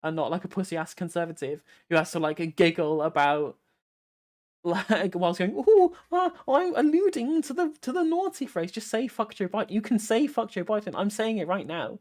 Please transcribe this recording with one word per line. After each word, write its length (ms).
and 120
not, 160
like, 120
a 40
pussy-ass 460
conservative 680
who 60
has 160
to, 80
like, 360
giggle 460
about, 560
<laughs> 460
like, 520
whilst 240
going, 160
Ooh, 380
uh, 180
I'm 280
alluding 680
to 100
the, 280
to 100
the 120
naughty 420
phrase. 260
Just 180
say, 180
Fuck 280
Joe 120
Biden. 240
You 100
can 180
say, 280
Fuck 240
Joe 120
Biden. 320
I'm 140
saying 280
it 100
right 200
now. 340